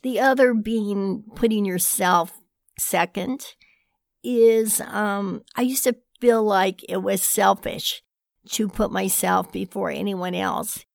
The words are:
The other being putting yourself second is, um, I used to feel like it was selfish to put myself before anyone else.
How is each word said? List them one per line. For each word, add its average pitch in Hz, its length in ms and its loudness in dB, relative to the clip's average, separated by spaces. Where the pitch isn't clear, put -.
The 247 180 -2
other 254 340 4
being 202 680 -2
putting 220 300 0
yourself 180 760 0
second 185 760 -4
is, 226 580 4
um, 202 640 -4
I - 60 -2
used 254 220 -2
to 247 120 2
feel 226 220 4
like 196 460 0
it 185 100 -4
was 190 240 -2
selfish - 800 0
to 214 180 -2
put 208 220 -2
myself 185 640 0
before 190 380 -4
anyone 185 440 -4
else. - 500 -4